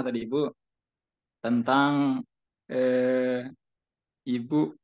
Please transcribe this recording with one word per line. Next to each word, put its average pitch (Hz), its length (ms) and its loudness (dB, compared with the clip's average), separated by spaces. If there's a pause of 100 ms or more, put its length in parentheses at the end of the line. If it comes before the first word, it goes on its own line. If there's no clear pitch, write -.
tadi, 120 200 -4
Ibu, 139 280 -2 (880)
tentang, 131 800 2 (480)
eh, 127 800 0 (800)
Ibu 127 320 0 (240)